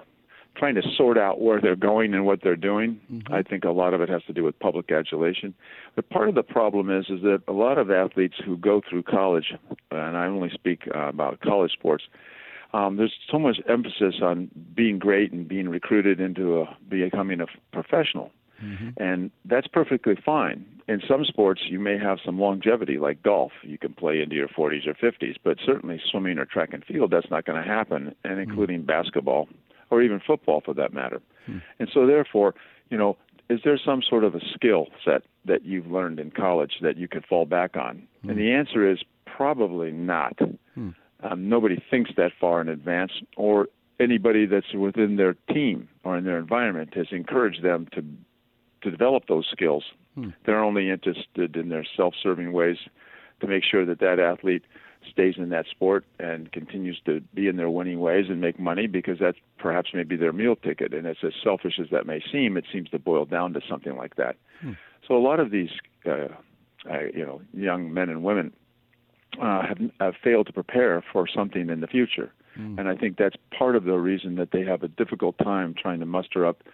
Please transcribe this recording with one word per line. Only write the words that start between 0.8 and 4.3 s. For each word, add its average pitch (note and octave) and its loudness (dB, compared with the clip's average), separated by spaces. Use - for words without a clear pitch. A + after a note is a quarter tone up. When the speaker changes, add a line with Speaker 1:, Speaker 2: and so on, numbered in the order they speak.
Speaker 1:
sort A#2+ 6
out G2 4
where A2 4
they're F#2+ 4
going G#2 2
and G2 2
what G2 4
they're F2+ 2
doing. G#2 0
Speaker 2:
Mm-hmm. A2+ -10
Speaker 1:
I F#2+ 2
think F#2+ -6
a F2 2
lot F2+ 2
of F2 2
it E2+ 0
has F2 -2
to - -10